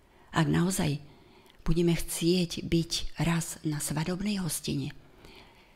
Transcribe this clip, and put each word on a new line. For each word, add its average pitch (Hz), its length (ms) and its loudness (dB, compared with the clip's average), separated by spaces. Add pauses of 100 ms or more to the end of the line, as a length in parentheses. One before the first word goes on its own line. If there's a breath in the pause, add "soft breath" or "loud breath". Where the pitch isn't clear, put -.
(360 soft breath)
Ak 165 80 6
naozaj 165 480 2 (720 loud breath)
budeme 170 320 4
chcieť 170 720 0
byť 165 240 2 (320)
raz 165 400 -2
na 151 160 -2
svadobnej 180 640 -2
hostine, 143 480 -4 (840 loud breath)